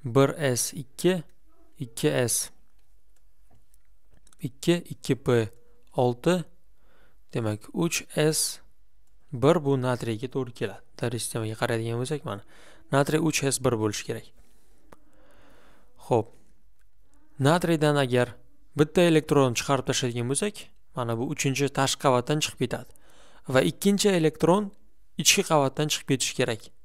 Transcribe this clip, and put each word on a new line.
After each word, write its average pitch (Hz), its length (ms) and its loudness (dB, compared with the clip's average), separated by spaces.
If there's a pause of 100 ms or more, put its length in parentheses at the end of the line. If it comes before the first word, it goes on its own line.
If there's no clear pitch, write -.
Bir 135 260 6 (260)
S - 180 -4
ikki, 175 500 -2 (560)
ikki 147 300 -2 (180)
S, - 220 -2 (1900)
ikki, - 360 0 (180)
ikki - 220 -2
P 120 340 2 (440)
olti, 127 420 2 (1000)
demak, 110 400 -4
uch 170 300 -2 (120)
S 156 440 0 (720)
bir 135 240 4 (100)
bu 139 160 2
natriyga 123 500 -2
to'g'ri 127 220 -6
keladi. 101 300 -8 (160)
Davriy 120 200 -2
sistemaga 110 420 -4
qaraydigan 117 380 -2
bo'lsak, 139 260 -4
mana, 104 180 -8 (480)
natriy 143 280 4
uch 160 240 0
S 127 200 0
bir 123 180 2
bo'lishi 104 260 -2
kerak. 113 200 -8 (1800)
Xo'p. 117 200 2 (1120)
Natriydan 151 600 4
agar 123 360 2 (440)
bitta 156 220 4
elektron 151 580 6
chiqarib 135 300 0
tashlaydigan 120 420 -2
bo'lsak, 202 240 -2 (400)
mana 117 220 -2
bu 123 160 -4
uchinchi 139 340 0 (120)
tashqi 135 260 2
qavatdan 131 400 4
chiqib - 180 -4
ketadi. 117 280 -6 (640)
Va 131 80 8
ikkinchi 202 480 2 (100)
elektron 165 520 4 (460)
ichki 180 320 4
qavatdan 151 420 2
chiqib - 220 -6
ketishi - 260 -2
kerak. 123 220 0 (240)